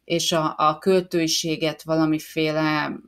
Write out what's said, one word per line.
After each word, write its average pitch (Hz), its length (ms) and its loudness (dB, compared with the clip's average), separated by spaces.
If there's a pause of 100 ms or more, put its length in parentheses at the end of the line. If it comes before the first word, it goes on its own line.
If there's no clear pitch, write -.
és 170 280 -2
a, 156 240 0
a 156 220 2
költőiséget 165 1040 0
valamiféle 156 1300 0